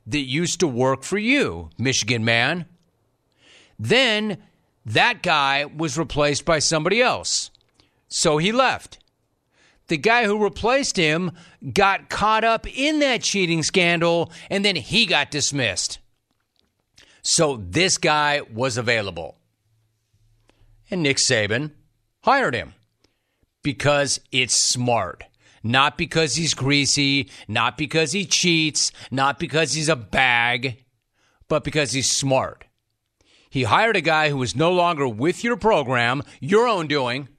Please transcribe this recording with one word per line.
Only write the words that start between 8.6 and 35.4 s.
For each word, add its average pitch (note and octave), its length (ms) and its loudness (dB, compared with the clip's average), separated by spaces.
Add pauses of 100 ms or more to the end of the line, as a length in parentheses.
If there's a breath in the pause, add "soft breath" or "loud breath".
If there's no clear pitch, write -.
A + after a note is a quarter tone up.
The E3 100 -2
guy A3+ 280 2
who G#3+ 180 0
replaced A#3 540 0
him E3 340 2 (400 loud breath)
got G3 380 2
caught G#3+ 340 0
up A3+ 240 0 (100)
in D4 220 0
that C4 240 0
cheating E3+ 400 0
scandal, E3+ 680 2 (200 loud breath)
and G3 160 -2
then G3 100 0
he F#3 300 0
got D3+ 260 -2
dismissed. C3 680 -4 (1200 soft breath)
So D3 360 0
this G#2+ 400 0
guy D3 440 0 (120)
was A#2 240 -2
available. G2+ 600 -4 (1500)
And F#3 140 -4
Nick C#3 140 2
Saban A#2 540 0 (500)
hired A#3 320 2
him F2 200 -6 (880)
because C#3+ 580 0 (100)
it's B2+ 240 0
smart. A#2+ 680 -2 (380 soft breath)
Not C3+ 360 2
because D#3+ 380 -2
he's D#3 180 -2
greasy, C#3 760 0 (180 loud breath)
not A#2+ 300 -2
because D#3 360 -2
he G3 120 -2
cheats, D#3+ 680 0 (180 loud breath)
not C3+ 280 0
because D3 340 -2
he's D#3 160 -2
a D#3+ 80 4
bag, A#2+ 840 0 (680)
but D#3 160 0
because C#3+ 260 -2
he's C3 200 -2
smart. C3 520 -2 (840 soft breath)
He C3 140 -2
hired G3 320 2
a F3+ 60 0
guy D#3 280 2
who C#3+ 80 -2
was B2+ 180 -4
no D#3+ 160 2
longer E3+ 360 2
with B2 360 -2